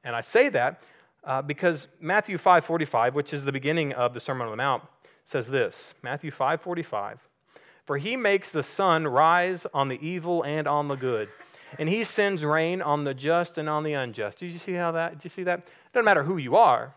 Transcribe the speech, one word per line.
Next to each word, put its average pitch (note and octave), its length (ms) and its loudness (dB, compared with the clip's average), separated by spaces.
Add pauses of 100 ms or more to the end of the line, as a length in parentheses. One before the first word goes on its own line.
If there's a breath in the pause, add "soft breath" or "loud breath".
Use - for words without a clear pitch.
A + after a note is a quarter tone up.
And A#2+ 100 -6
I A#2 60 -2
say B3+ 300 4
that, C3+ 340 -2 (400 soft breath)
uh, C3+ 180 -4
because D3 460 -2 (100)
Matthew F#3+ 400 -2
five F3 260 6
forty-five, C3+ 520 0
which D3 160 -4
is C#3+ 100 -6
the C#3 100 -4
beginning C#3+ 420 -2
of B2 200 0
the A#2+ 60 -10
Sermon B2+ 260 -6
on A2 60 -8
the G#2+ 40 -8
Mount, C3 280 -2 (400 soft breath)
says B2 240 -4
this, B2+ 540 -2
Matthew C#3+ 280 -8
five C#3+ 300 -2
forty-five, A#2+ 580 -8 (680 soft breath)
"For C#3 120 -4
he G#3+ 220 -4
makes G3 320 0
the D3+ 120 -2
sun D#3+ 460 2
rise E3+ 640 4
on C#3 160 0
the C3 180 -4
evil E3+ 360 -2
and D3 260 -2
on D3 200 0
the C#3 60 -2
good, A#2+ 360 -2 (480 loud breath)
and D#3 100 -2
he A3 160 0
sends G3 400 0
rain D#3+ 380 0
on D3 220 0
the C#3 100 -2
just E3 420 0
and D#3 100 -4
on D3+ 160 -2
the D3+ 120 -2
unjust." A2+ 440 -6
Did F3 140 -10
you E3+ 60 -12
see F#3 160 -8
how F3 180 -2
that, E3 220 -2
did D3 100 -18
you E3+ 60 -12
see F#3+ 140 -10
that? F3 160 0
It - 340 -20
doesn't A#3+ 100 4
matter F#3+ 180 6
who F3 140 0
you C3+ 200 2
are. C3+ 400 6